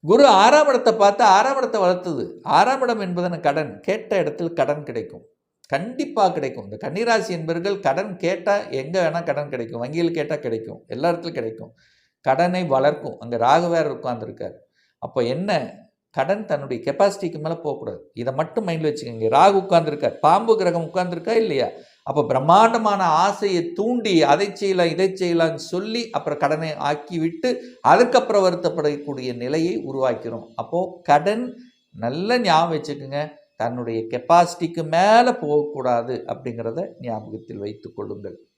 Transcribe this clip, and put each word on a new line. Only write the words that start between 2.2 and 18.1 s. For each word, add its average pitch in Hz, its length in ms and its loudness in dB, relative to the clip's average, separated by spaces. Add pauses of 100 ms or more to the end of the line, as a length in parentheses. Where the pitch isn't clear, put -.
ஆறாம் 262 280 4
இடம் 220 200 -2
என்பதன 175 420 -4
கடன், 147 240 -2 (160)
கேட்ட 208 360 -2
இடத்தில் 165 360 -6
கடன் 147 300 0
கிடைக்கும், 113 340 -10 (500)
கண்டிப்பா 226 520 -2 (120)
கிடைக்கும். 127 320 -8
இந்த 104 160 -12
கன்னிராசி 208 520 0
என்பவர்கள் 170 500 -4
கடன் 185 240 -2 (140)
கேட்டா 190 320 0 (240)
எங்க 156 140 -8 (100)
வேணா 165 160 -2 (100)
கடன் 143 240 -4
கிடைக்கும், 117 300 -6
வங்கியில் 165 340 -2
கேட்டா 147 180 -4 (100)
கிடைக்கும், 113 340 -8 (140)
எல்லா 147 160 0
இடத்துலயும் 170 280 -6
கிடைக்கும். 110 340 -10 (520)
கடனை 180 340 2 (120)
வளர்க்கும். 135 500 0
அங்க 120 220 -6
ராகு 160 320 4
வேற 160 180 2
உட்கார்ந்துருக்கார். 113 640 -8 (480)
அப்போ 135 140 -4 (160)
என்ன, 190 160 -4 (680)
கடன் 185 320 0
தன்னுடைய 135 340 -4
கெப்பாசிட்டிக்கு 170 600 -2
மேல 160 100 -4 (100)
போகக்கூடாது. 113 380 -8 (200)